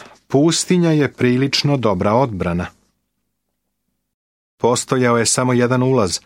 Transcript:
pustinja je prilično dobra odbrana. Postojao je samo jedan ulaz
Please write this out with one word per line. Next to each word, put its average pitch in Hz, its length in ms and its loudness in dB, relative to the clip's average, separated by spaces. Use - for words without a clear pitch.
pustinja 170 600 2
je 147 220 0
prilično 135 640 0
dobra 104 380 0
odbrana. 90 520 -2
Postojao 120 600 0
je 113 80 0
samo 127 260 0
jedan 123 300 0
ulaz 127 440 0